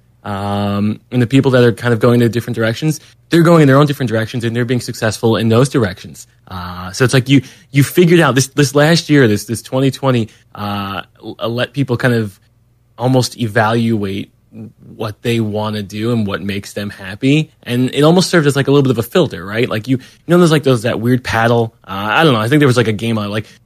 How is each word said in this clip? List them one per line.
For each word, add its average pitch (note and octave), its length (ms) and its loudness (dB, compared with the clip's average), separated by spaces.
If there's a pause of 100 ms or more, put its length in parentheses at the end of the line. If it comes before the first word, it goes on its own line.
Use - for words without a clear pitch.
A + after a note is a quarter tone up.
(240)
Um, G2+ 760 -2 (100)
and B2 100 0
the A#2 60 2
people C3+ 240 2
that B2 140 4
are A#2 80 4
kind A#2+ 200 -2
of A2 60 0
going A#2+ 240 2
in A#2 80 2
different A#2 240 -4
directions, A2+ 460 -4 (300)
they're E3 120 4
going E3 200 6
in C#3+ 40 6
their C3+ 100 6
own D3 100 6
different C#3 220 -4
directions A2 360 -4
and A#2 100 -4
they're A#2+ 100 -2
being A#2+ 160 -2
successful A2+ 540 -2
in A2+ 140 0
those A#2+ 200 4
directions. - 600 -4 (180)
Uh, F2+ 460 -12
so C3 120 0
it's A#2 80 2
like C3 160 0
you, - 140 4 (300)
you C#3 100 4
figured F3 380 4
out C3 160 2
this, C3+ 100 0
this C#3 300 0
last D#3+ 340 2
year, C#3+ 160 6
this, G#2 200 0
this A2+ 160 -6
twenty C3 280 -2
twenty, B2 380 -2 (260)
uh, G2+ 480 -8 (160)
l-, A2 160 -16 (180)
let A#2+ 200 -6
people B2 240 -2
kind B2 180 0
of A2 240 -4 (580)
almost B2+ 440 0
evaluate A2 920 -2 (640)
what A2 280 -12
they A#2 180 -2
wanna G#2+ 420 -4
do G#2 300 -6
and A2+ 120 0
what G2 180 -6
makes G2+ 320 -8
them G#2 160 -8
happy. C3+ 600 -2 (140)
And B2 280 -2
it C#3 100 0
almost E3+ 280 4
served D#3 160 2
as, C#3 80 2
like, C3+ 140 -2
a - 20 2
little C#3+ 120 4
bit B2+ 80 2
of A2+ 80 -2
a A2 40 -2
filter, - 420 -2
right? A2 240 -2
Like, A2 200 -6
you, C3 80 0
you - 80 -8 (240)
know, F3 100 4
there's, E3+ 120 4
like, D#3 120 2
those, B2+ 200 0
that A2 180 -4
weird B2 240 0
paddle. A#2 580 0
Uh, - 80 -16
I G#2+ 320 -2
don't D3 120 4
know. A2 60 0
I A2 80 -2
think D3 120 2
there D3 60 4
was, B2 100 2
like, - 100 2
a A2 60 0
game, A2+ 240 -4
uh, G#2 120 -6
like, G#2 180 -6 (200)